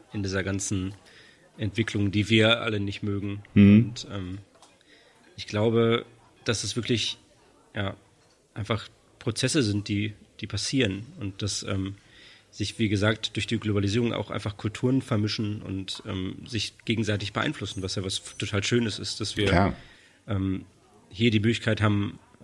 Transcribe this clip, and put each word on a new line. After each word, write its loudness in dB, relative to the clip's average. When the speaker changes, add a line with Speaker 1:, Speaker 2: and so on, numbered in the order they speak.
Speaker 1:
in -4
dieser -2
ganzen -2
Entwicklung, 0
die 0
wir 6
alle -2
nicht -4
mögen? -4
Speaker 2:
Mhm. 10
Speaker 1:
Und, -10
ähm, -8
ich -12
glaube, 2
dass 0
es -6
wirklich, -2
ja, -4
einfach -4
Prozesse 0
sind, 0
die, -2
die -10
passieren -2
und -8
dass, -4
ähm, -4
sich, -6
wie 2
gesagt, 0
durch -4
die -2
Globalisierung 0
auch -4
einfach -6
Kulturen 0
vermischen -2
und, -8
ähm, -6
sich -6
gegenseitig -2
beeinflussen, -4
was -4
ja -4
was -4
f-, -18
total -2
Schönes 0
ist, -8
dass -6
wir, 2
Speaker 2:
Klar. 4
Speaker 1:
ähm, -2
hier 4
die 4
Möglichkeit 0
haben, 2